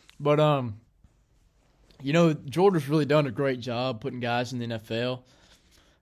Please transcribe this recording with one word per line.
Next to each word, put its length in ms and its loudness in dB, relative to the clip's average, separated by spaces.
But, 220 2
um, 400 0
you 100 -4
know, 220 6
Georgia's 540 2
really 180 2
done 200 4
a 40 -6
great 300 -2
job 400 -4
putting 200 -8
guys 320 -2
in 60 -6
the 60 -6
N 80 -6
F 180 -10
L. 340 -4